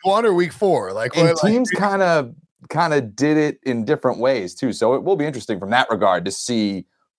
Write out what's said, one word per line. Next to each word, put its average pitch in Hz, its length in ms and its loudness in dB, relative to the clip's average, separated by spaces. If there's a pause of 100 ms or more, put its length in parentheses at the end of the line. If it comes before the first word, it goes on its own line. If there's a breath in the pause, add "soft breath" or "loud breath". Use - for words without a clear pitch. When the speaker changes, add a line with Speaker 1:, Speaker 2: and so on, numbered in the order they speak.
Speaker 1:
one 208 220 2
or 208 80 4
week 175 200 0
four? 127 400 0
Like, 117 240 -4
Speaker 2:
and 165 100 6
Speaker 1:
what, 165 160 0
like 208 80 4
Speaker 2:
teams 240 180 2
kinda, 175 640 0 (360)
kinda 151 320 0
did 135 360 0
it 151 260 0
in 117 220 -2
different 127 340 0
ways 117 360 -2
too. 127 160 -4
So 113 240 2
it 135 80 -2
will 185 140 0
be 147 80 -2
interesting 117 340 -6
from 98 120 -8
that 123 200 2
regard 92 340 2
to 95 60 -6
see 104 540 -4 (340)